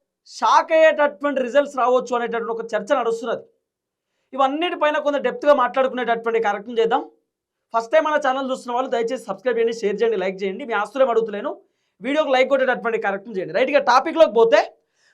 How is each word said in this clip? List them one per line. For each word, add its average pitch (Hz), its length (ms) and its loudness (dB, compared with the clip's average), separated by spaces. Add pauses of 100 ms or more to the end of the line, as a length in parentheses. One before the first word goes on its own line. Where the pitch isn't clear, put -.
(260)
షాక్ 302 460 2
అయ్యేటటువంటి 294 720 4
రిజల్ట్స్ 269 340 0
రావచ్చు 247 400 2
అనేటటువంటి 233 360 -4
ఒక 226 120 -8
చర్చ 208 300 -2
నడుస్తున్నది. 233 480 -2 (880)
ఇవన్నిటిపైన 302 680 0
కొంత 285 180 -2
డెప్త్గా 262 380 2
మాట్లాడుకునేటటువంటి 240 840 0
కార్యక్రమం 208 380 -4
చేద్దాం. 233 320 0 (680)
ఫస్ట్ 226 160 -2
టైమ్ 311 120 4
మన 302 120 0
ఛానల్ 262 340 -2
చూస్తున్న 254 240 -6
వాళ్ళు 262 160 -4
దయచేసి 233 340 -4
సబ్స్క్రైబ్ 220 340 -4
చేయండి, 233 140 0
షేర్ 202 300 -4
చేయండి, 226 140 2
లైక్ 185 260 -4
చేయండి. 202 220 -6
మీ 233 80 -8
ఆస్తులేం 214 380 0
అడుగుతలేను, 226 460 -4 (440)
వీడియోకి 269 300 -2
లైక్ 254 180 2
కొట్టేటటువంటి 247 500 0
కార్యక్రమం 202 380 -6
చేయండి. 160 180 -6
రైట్, 262 160 0
ఇక 294 80 2
టాపిక్లోకి 277 540 4
పోతే 233 420 4 (400)